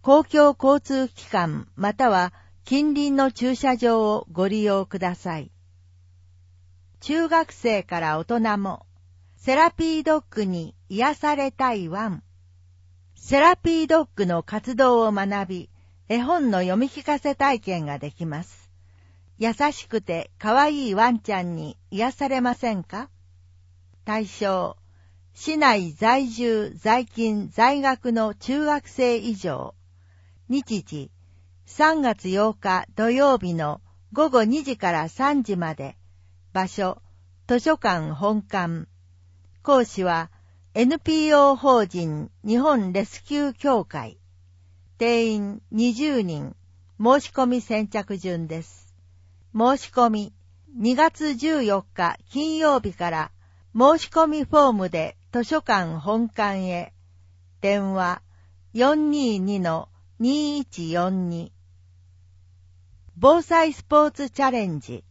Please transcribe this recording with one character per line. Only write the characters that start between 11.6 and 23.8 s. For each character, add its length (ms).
い 160
ワ 200
ン。 140
セ 260
ラ 160
ピ 280
ー 20
ド 160
ッ 120
グ 120
の 160
活 320
動 320
を 60
学 360
び、 220
絵 120
本 300
の 80
読 180
み 140
聞 120
か 160
せ 160
体 260
験 260
が 120
で 120
き 160
ま 160
す。 260
優 160
し 160
く 140
て 360
可 220
愛 280
い 60
ワ 140
ン 120
ち 120
ゃ 80
ん 140
に 240
癒 220
さ 160
れ 140
ま 100
せ 220
ん 100
か？ 240